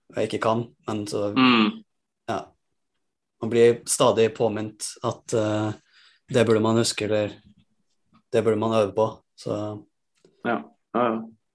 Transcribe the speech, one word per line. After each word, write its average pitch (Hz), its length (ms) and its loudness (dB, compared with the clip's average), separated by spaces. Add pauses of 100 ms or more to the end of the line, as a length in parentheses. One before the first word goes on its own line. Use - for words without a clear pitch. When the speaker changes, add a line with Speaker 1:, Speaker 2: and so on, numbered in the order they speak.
(100)
Speaker 1:
og - 60 -12
jeg 110 140 -2
ikke 107 100 -6
kan, 117 340 -2 (120)
men 107 200 -6
så 104 280 -4
Speaker 2:
Mm. 117 500 2 (440)
Speaker 1:
ja. 107 180 -6 (960)
Man 110 80 -6
blir 117 340 4
stadig 113 500 2
påminnet 107 520 -4 (180)
at, - 300 -6
eh, 107 380 -2 (560)
det 123 180 4
burde 110 160 4
man 113 140 2
huske, 113 280 0
eller 104 280 -2 (1000)
det 113 120 2
burde 110 140 2
man 110 140 -2
øve 104 220 0
på, 110 280 -2 (140)
så 107 480 -8 (600)
Speaker 2:
Ja, 120 180 -2 (320)
ja, 117 80 0 (120)
ja. 113 60 -6 (340)